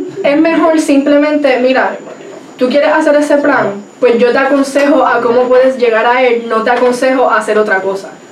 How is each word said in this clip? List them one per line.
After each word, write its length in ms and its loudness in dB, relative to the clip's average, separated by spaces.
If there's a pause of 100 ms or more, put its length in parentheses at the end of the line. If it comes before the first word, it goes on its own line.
(260)
es 160 2
mejor 380 2
simplemente, 840 2
mira, 360 0 (600)
¿tú 120 0
quieres 200 0
hacer 260 2
ese 220 2
plan? 360 0 (260)
Pues 180 2
yo 140 2
te 80 0
aconsejo 680 0
a 160 0
cómo 220 0
puedes 340 2
llegar 280 0
a 180 0
él, 260 0
no 140 -2
te 80 0
aconsejo 580 0
a 80 0
hacer 200 -2
otra 240 0
cosa. 280 -6 (220)